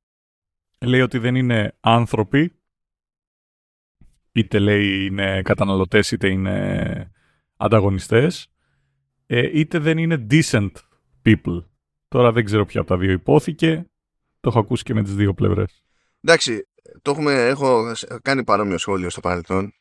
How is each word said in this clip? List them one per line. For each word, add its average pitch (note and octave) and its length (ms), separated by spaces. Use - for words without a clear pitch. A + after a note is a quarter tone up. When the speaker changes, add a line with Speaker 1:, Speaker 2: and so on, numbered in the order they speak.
Speaker 1:
Λέει B2+ 220
ότι B2+ 160
δεν B2 180
είναι A#2+ 440
άνθρωποι, A#2 760
είτε A2 280
λέει G2+ 460
είναι G2 360
καταναλωτές, G2 680
είτε - 180
είναι F#2+ 840
ανταγωνιστές, G#2+ 960
ε, B2 340
είτε D#3+ 200
δεν D#3+ 180
είναι E3 320
decent B2 420
people. F#2 400
Τώρα B2 240
δεν A2+ 140
ξέρω G2+ 200
ποια - 140
από E2+ 100
τα F#2 80
δύο F#2+ 140
υπόθηκε, D#3 760
το C3 100
έχω A#2 100
ακούσει A2+ 240
και B2 100
με G#2+ 100
τις G2 120
δύο G2 180
πλευρές. G2 500
Speaker 2:
Εντάξει, B2 460
το C#3+ 100
έχουμε, D3 220
έχω B2+ 580
κάνει C3+ 220
παρόμοιο G2+ 340
σχόλιο F#2 320
στο - 100
παρελθόν, F#2 600